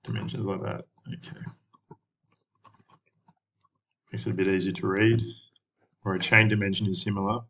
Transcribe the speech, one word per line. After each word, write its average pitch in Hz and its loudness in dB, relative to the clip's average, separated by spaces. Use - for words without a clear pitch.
dimensions 113 -6
like 98 -4
that. - -8
Okay. - -12
Makes 113 -6
it 110 -2
a - -2
bit 95 2
easier 95 2
to 95 -4
read. 110 4
Or 95 0
a 90 -2
chain 110 6
dimension 101 0
is 92 0
similar. 101 0